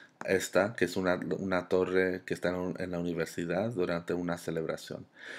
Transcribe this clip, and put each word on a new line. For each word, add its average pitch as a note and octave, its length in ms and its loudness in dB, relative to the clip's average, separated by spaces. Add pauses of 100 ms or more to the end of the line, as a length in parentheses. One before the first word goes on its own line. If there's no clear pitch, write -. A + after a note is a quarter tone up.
(240)
esta, F#2+ 520 2
que - 80 2
es - 120 -2
una, F2+ 200 2
una F2+ 520 -2
torre F#2 560 4
que - 80 -4
está F2 180 0
en F2+ 40 -2
un, F2+ 260 -2
en F2+ 120 -4
la F2 80 -2
universidad F2 680 0
durante E2+ 440 0
una F2 240 -2
celebración. - 680 -4 (340)